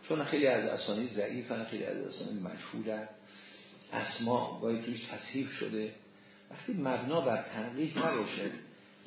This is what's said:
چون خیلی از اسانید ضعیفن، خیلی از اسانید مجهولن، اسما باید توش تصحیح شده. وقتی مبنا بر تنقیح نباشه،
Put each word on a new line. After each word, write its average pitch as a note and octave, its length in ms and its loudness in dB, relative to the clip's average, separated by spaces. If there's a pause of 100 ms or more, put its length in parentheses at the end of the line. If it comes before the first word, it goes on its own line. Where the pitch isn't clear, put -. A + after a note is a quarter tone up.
چون D#3 160 2
خیلی C#3+ 220 6
از A#2 180 6
اسانید A2 460 0
ضعیفن، A2+ 540 0
خیلی G#2 200 -4
از G2 120 -2
اسانید F#2+ 460 -4
مجهولن، G#2+ 680 -4 (840)
اسما A#2 680 2
باید A2+ 220 2
توش A#2+ 160 -2
تصحیح - 480 -4
شده. G#2+ 440 -2 (580)
وقتی - 220 -6
مبنا C3+ 480 2
بر A#2+ 220 4
تنقیح A#2+ 560 -2
نباشه، A2+ 520 2 (560)